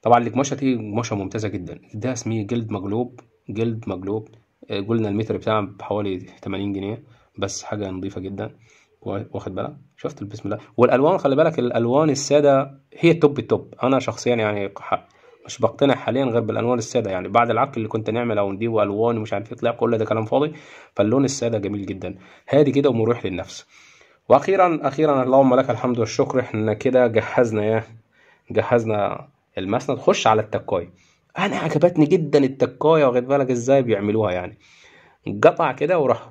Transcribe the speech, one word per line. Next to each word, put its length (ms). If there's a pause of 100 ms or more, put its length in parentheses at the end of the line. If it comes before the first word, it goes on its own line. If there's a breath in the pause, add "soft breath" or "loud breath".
طبعًا 240
القماشة 280
دي 200
قماشة 420
ممتازة 320
جدًا، 320 (140)
ده 180
اسمه 300
جلد 280
مقلوب، 500 (280)
جلد 380
مقلوب. 420 (420)
آه، 100
قلنا 280
المتر 280
بتاعه 240
بحوالي 580
تمانين 540
جنيه، 300 (360 soft breath)
بس 240
حاجة 280
نظيفة 300
جدًا. 300 (520 soft breath)
وا-، 280
واخد 240
بالك؟ 220 (200)
شفت 280
بسم 200
الله. 140 (180 loud breath)
والألوان 420
خلي 180
بالك، 220
الألوان 520
السادة 680 (180)
هي 120
التوب 280
التوب. 440
أنا 160
شخصيًا 360
يعني 440
ح-، 280 (400 soft breath)
مش 120
بقتنع 360
حاليًا 300
غير 160
بالألوان 380
السادة، 320
يعني 180
بعد 220
العك 260
اللي 120
كنت 220
نعمل 280
أو 140
نديه 300
ألوان 360
ومش 140
عارف 200
إيه، 60
طلع 120
كل 280
ده 60
كلام 200
فاضي. 280 (420 loud breath)
فاللون 300
السادة 340
جميل 280
جدًا، 320 (300 loud breath)
هادي 240
كده 180
ومريح 360
للنفس. 400 (640 soft breath)
وأخيرًا، 540
أخيرًا 400
اللهم 320
لك 160
الحمد 280
والشكر، 420
إحنا 340
كده 320
جهزنا 560
إيه؟ 240 (640 soft breath)
جهزنا 800 (300)
المسند. 400
خش 280
على 160
التكاية. 480 (480 soft breath)
أنا 180
عجبتني 500
جدًا 320
التكاية، 680
واخد 220
بالك 240
إزاي 320
بيعملوها 500
يعني؟ 260 (840 soft breath)
قطع 300
كده 260
وراح 320